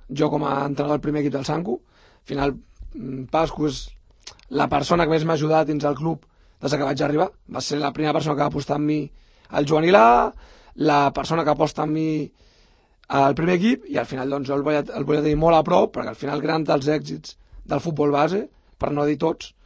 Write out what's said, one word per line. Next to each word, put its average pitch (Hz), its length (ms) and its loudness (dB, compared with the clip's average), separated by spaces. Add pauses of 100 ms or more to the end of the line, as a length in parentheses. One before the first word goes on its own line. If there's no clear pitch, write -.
jo 151 240 0
com 147 100 -2
a 143 220 -2
entrenador 143 320 -2
del 147 80 -6
primer 151 160 -2
equip 143 160 -2
del 135 80 -6
Sanco. 175 340 -4 (420)
Al - 120 -20
final, 139 200 -2 (400)
mm, 139 380 -10
Pascu 156 380 0
és 131 180 -8 (640)
la 147 200 0
persona 151 360 2
que 156 100 2
més 160 100 0
m'ha 165 140 0
ajudat 156 280 2
dins 147 180 -2
el 143 100 0
club 156 300 -4 (360)
des 143 120 -2
que 143 100 0
vaig 139 180 -2
arribar. 151 280 0 (240)
Va 127 80 -6
ser 147 180 -4
la 147 140 -4
primera 151 200 0
persona 147 220 0
que 139 60 0
va 147 120 2
apostar 143 240 -4
en 147 80 -2
mi 151 160 0 (480)
al 143 180 0
juvenil 160 280 4
A, 233 380 6 (420)
la 143 380 2
persona 160 300 -2
que 151 80 2
aposta 151 320 0
en 156 100 -2
mi 156 380 -4 (800)
al 139 240 4
primer 170 240 2
equip, 226 300 0
i - 80 -4
al 120 100 -2
final, 131 220 -6
doncs, 139 180 -4
jo 139 80 -2
el 143 80 -2
volia, 147 220 0 (100)
el - 80 -4
volia 147 180 0
tenir 151 140 2
molt 160 220 4
a 156 100 4
prop, 180 260 4
perquè - 200 -6
al - 20 -16
final 143 260 -6
gran 160 220 0
dels 147 240 0
èxits 151 500 -4 (280)
del 147 180 -2
futbol 147 280 0
base, 165 340 0 (320)
per - 140 -2
no 147 140 0
dir 147 140 0
tots, - 340 -4 (120)